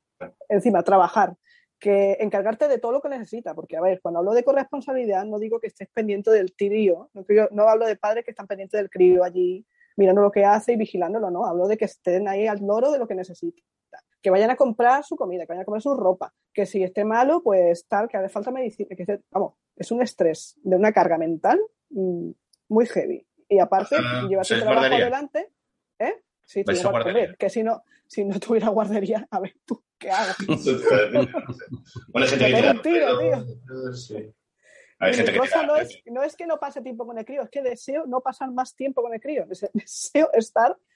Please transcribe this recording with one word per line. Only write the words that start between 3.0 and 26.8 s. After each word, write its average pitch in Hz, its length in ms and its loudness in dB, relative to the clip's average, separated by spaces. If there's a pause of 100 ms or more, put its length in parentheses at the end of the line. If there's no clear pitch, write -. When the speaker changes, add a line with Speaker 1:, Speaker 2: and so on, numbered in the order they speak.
Speaker 1:
que 285 80 -10
necesita, 233 460 -10
porque, 165 220 -12
a 160 40 -6
ver, 185 220 0
cuando 170 160 -4
hablo 190 140 0
de 240 100 4
corresponsabilidad, 262 840 -2
no 214 140 -8
digo 220 220 -6
que 214 80 -10
estés - 240 -16
pendiente 208 400 -2
del 190 220 2
crío, 202 600 0
no 196 100 -16
quiero, 214 280 4
no 208 160 4
hablo 226 180 2
de 208 100 -2
padres 226 280 -4
que 226 80 -14
están 202 160 -18
pendientes 196 300 -6
del 196 120 -4
crío 180 320 6
allí, 180 420 -2 (320)
mirando 196 260 6
lo 202 100 6
que 202 120 4
hace 214 280 4
y 233 40 2
vigilándolo, 196 540 -2
no, 175 160 -2
hablo 180 220 0
de 214 80 2
que 214 80 -2
estén 185 440 -2
ahí 196 200 -2
al 208 180 -4
loro 233 240 2
de 285 80 0
lo 233 80 -4
que 208 80 -8
necesita, 175 480 -10 (580)
que 190 100 0
vayan 208 200 6
a 262 60 0
comprar 247 480 2
su 339 120 -10
comida, 180 280 -6
que 165 80 -12
vayan 180 100 -8
a - 20 -10
comprar 214 180 -6
su 277 140 0
ropa, 185 380 0 (180)
que 202 140 -2
si 190 160 -2
esté 185 220 -2
malo, 262 400 2
pues 175 420 2
tal, 214 220 -2
que 220 80 -8
hace 196 120 -4
falta 214 220 -8
medicina, 247 460 -8
que 180 60 -12
esté, 202 180 -6 (100)
vamos, - 240 -4 (220)
es - 160 -12
un 240 100 0
estrés - 600 -2
de 185 140 2
una 214 160 4
carga 170 240 4
mental, 170 440 0 (300)
mm, 180 400 -4 (400)
muy 226 160 4
heavy. - 380 -6 (240)
Y 392 120 6
aparte, 208 380 0
Speaker 2:
Ah, 123 300 -2
Speaker 1:
lleva - 140 0
tu - 60 -6
Speaker 2:
¿sois - 120 2
Speaker 1:
trabajo 214 200 2
Speaker 2:
guardería? 135 260 4
Speaker 1:
adelante, 294 460 -6 (460)
¿eh? 330 240 -4 (220)
Sí, - 200 -6
Speaker 2:
¿Vais 185 140 0
Speaker 1:
tengo 180 100 0